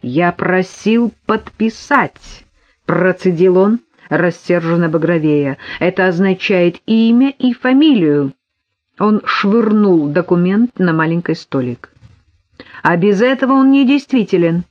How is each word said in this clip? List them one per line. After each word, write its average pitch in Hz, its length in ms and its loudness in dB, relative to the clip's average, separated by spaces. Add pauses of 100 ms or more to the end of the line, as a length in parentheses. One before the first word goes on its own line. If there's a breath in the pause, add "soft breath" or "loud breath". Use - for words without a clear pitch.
«Я 131 300 -2
просил 202 800 -2 (120)
подписать», - 1200 -6 (400)
процедил 180 720 0
он, 208 240 0 (280 soft breath)
рассерженно 170 800 -2
багровея. 156 720 0 (220 loud breath)
«Это 185 280 -2
означает 180 760 0
имя 233 520 2
и 247 160 0
фамилию». 214 800 2 (680)
Он 214 260 0
швырнул 208 840 2
документ 180 720 0
на 175 140 0
маленький 165 420 -2
столик. 123 560 -8 (920 loud breath)
«А 165 140 0
без 190 260 2
этого 262 320 0
он 269 180 4
недействителен». 226 1000 0